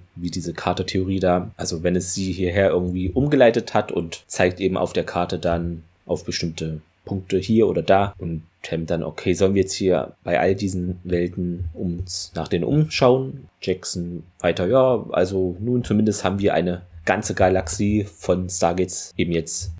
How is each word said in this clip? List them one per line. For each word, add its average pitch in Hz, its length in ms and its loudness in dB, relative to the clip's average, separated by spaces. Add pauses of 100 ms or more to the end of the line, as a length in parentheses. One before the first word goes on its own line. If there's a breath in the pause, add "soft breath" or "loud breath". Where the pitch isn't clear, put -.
(160)
wie 87 140 -6
diese 85 240 -6
Karte-Theorie 95 680 -2
da. 90 380 2
Also 85 260 -6
wenn 90 120 2
es 87 180 -2
sie 95 180 -2
hierher 92 380 2
irgendwie 90 400 0
umgeleitet 127 640 4
hat 107 180 0
und - 360 -6
zeigt 92 320 0
eben 92 180 0
auf - 160 -2
der 82 120 0
Karte 87 340 -4
dann 85 440 -2 (220)
auf 87 200 -4
bestimmte 80 560 -6 (240)
Punkte 95 320 -4
hier 107 300 4
oder 87 140 0
da. 98 380 4
Und 82 240 -6 (280)
Hammond 82 180 -4
dann, 85 140 0
okay, 82 300 -2
sollen 95 220 4
wir 98 80 6
jetzt 95 100 -2
hier 90 400 0 (100)
bei 87 160 2
all 95 160 4
diesen 90 480 -4
Welten 87 680 -2
uns - 600 -6
nach 80 120 -4
denen 85 160 0
umschauen? 135 840 2 (140)
Jackson 87 600 -4 (160)
weiter, 90 280 0
ja, 127 440 4
also 92 480 0
nun 120 240 0
zumindest 107 400 2
haben 95 160 0
wir 98 160 2
eine 87 260 0 (240)
ganze 95 300 0
Galaxie 98 760 2
von 90 380 -2
Stargates 90 680 -2
eben 85 140 0
jetzt - 480 -4